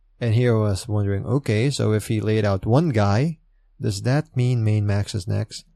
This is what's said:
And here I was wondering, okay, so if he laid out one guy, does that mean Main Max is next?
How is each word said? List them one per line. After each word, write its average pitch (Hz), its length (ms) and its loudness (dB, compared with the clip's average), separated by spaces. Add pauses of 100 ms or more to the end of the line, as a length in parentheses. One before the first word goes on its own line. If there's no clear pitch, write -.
(200)
And 110 160 0
here 123 180 4
I 110 60 2
was 104 260 -2
wondering, 101 400 -2
okay, 120 440 0
so 110 220 0
if 107 140 -2
he 110 140 -2
laid 107 240 0
out 98 200 0
one 143 260 2
guy, 107 480 0 (420)
does 104 220 -4
that 131 340 -2
mean 123 260 2
Main 107 240 2
Max 101 260 0
is 95 140 -6
next? 104 380 -6 (120)